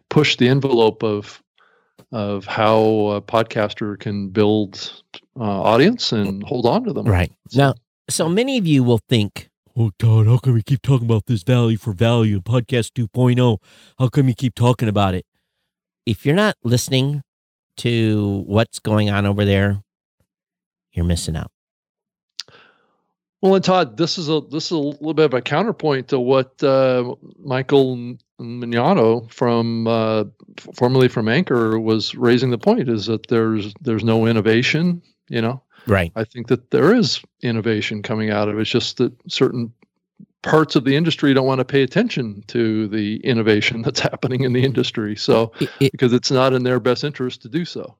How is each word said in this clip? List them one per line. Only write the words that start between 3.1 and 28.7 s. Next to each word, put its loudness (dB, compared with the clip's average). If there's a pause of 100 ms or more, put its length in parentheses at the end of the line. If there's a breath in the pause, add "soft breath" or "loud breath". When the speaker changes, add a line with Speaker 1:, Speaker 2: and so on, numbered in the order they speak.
Speaker 1:
podcaster -4
can -6
build, -2 (360)
uh, -6
audience 2
and -2
hold -6
on 2
to -6
them. -6
Speaker 2:
Right. 2 (180)
Speaker 1:
So 0
Speaker 2:
Now, 2 (360)
so -2
many 0
of 0
you 4
will 4
think, -2 (280)
"Oh, 0
Todd, 4
how 4
come 0
you -2
keep -2
talking 0
about 0
this -2
value 2
for -8
value 2
and -6
podcast -2
two -4
point 2
oh? 2 (400 soft breath)
How 2
come 2
you 0
keep -4
talking 2
about 0
it?" -8 (800)
If -4
you're 2
not 0
listening -2 (560)
to 0
what's 0
going 0
on 0
over 0
there, 2 (1080)
you're -4
missing -2
out. -10 (1900 soft breath)
Speaker 1:
Well, 4
and 2
Todd, 0
this -2
is -8
a, -2 (100)
this -8
is -8
a -2
little -6
bit 4
of 0
a -2
counterpoint -2
to 0
what, 0
uh, 0 (280)
Michael 2
M-, -12 (200)
Mignano 0